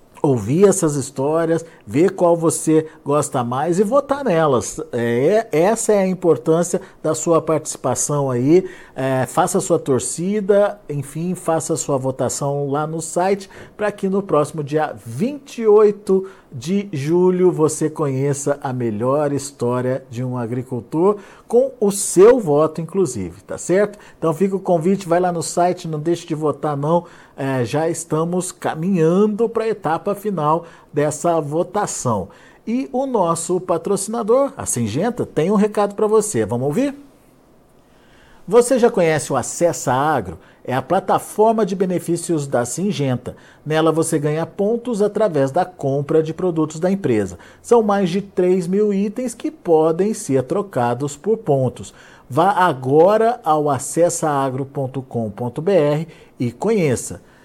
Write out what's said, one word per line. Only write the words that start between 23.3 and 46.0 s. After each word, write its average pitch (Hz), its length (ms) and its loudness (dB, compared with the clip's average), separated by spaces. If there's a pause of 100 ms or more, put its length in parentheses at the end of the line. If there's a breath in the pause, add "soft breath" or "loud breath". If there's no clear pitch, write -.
tá - 140 -10
certo? 202 420 0 (200 loud breath)
Então 160 160 0
fica 190 220 0
o 185 40 -2
convite, 185 480 0
vai 165 120 2
lá 180 100 2
no 170 120 -4
site, 175 440 0
não 156 140 -6
deixe 170 260 -2
de - 80 -4
votar 151 420 -2
não, 165 300 0 (300 loud breath)
é, 135 280 -2
já 147 240 -2
estamos 170 600 -4
caminhando 185 1000 0
pra 220 200 -2
etapa 170 460 -2
final 170 500 -2 (280 loud breath)
dessa 151 480 0
votação. 147 880 -4 (380 loud breath)
E 254 260 -2
o 254 140 -2
nosso 180 540 -2
patrocinador, 208 960 -2
a - 100 -8
Singenta, 123 580 -2
tem 156 260 -2
um 214 60 2
recado 208 380 0
pra 214 120 0
você, 208 380 2
vamos 120 220 -2
ouvir? 247 280 0 (1500 soft breath)
Você 240 340 4
já 233 100 6
conhece 165 420 2
o 139 40 0
Acessa 147 560 -2
Agro? 127 440 0 (280 soft breath)
É 123 100 -6
a 131 80 -2
plataforma 202 840 0
de 190 120 -4
benefícios 170 720 -2
da 123 180 0
Singenta. 135 720 -4 (280 loud breath)
Nela 160 280 2
você 160 260 0
ganha 151 260 -2
pontos 220 560 -4
através 202 500 0
da 175 140 0
compra 143 580 0